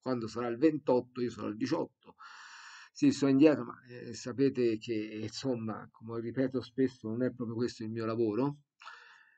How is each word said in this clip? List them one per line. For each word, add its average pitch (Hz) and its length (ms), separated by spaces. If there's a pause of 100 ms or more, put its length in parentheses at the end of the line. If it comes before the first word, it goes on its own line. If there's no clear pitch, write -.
Quando 123 260
sarà 120 200
il 117 100
ventotto, 127 640
io 120 80
sarò 107 180
il 107 80
diciotto. 127 600 (760)
Sì, 143 200
sto 139 160
indietro, 135 380
ma, - 180
eh, 120 300
sapete 123 640
che, 117 160
insomma, 110 1000
come 113 280
ripeto 123 420
spesso, 131 460
non 113 160
è 123 80
proprio 120 240
questo 113 280
il 110 60
mio 113 160
lavoro. 117 520 (800)